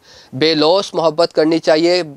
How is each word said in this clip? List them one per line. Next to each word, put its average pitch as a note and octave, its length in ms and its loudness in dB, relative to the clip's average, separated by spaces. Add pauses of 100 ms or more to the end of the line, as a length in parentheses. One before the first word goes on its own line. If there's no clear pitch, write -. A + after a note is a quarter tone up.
(340)
बेलौस D#3 600 0
मोहब्बत D#3+ 380 0
करनी D#3+ 260 0
चाहिए, E3+ 440 0 (140)